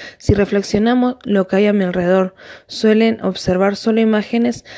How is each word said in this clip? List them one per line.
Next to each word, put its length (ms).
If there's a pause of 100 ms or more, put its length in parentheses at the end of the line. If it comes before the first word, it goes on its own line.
(180)
Si 160
reflexionamos 880
lo 240
que 80
hay 100
a 60
mi 100
alrededor, 520 (320)
suelen 580
observar 500
solo 260
imágenes 640 (140)